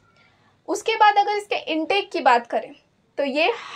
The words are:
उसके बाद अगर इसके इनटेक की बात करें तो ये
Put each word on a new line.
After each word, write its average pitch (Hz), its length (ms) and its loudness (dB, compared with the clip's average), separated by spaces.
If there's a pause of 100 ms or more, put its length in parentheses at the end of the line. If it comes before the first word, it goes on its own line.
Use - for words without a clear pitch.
(680)
उसके 440 280 -4
बाद 415 220 6
अगर 415 180 2
इसके - 200 -6 (160)
इनटेक 359 400 -2
की 339 80 -4
बात 247 260 4
करें 262 260 -6 (460)
तो 285 60 -2
ये 294 260 0 (260)